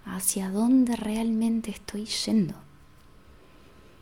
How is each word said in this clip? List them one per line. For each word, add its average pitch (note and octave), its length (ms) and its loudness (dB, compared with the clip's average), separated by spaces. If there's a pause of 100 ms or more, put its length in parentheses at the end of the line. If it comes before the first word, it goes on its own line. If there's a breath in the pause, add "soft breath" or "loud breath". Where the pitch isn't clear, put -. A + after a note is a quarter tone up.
hacia F#3+ 460 -4
dónde A#3+ 460 4
realmente A3+ 720 -2
estoy G#3 360 -8
yendo, G#3 500 0 (1500 soft breath)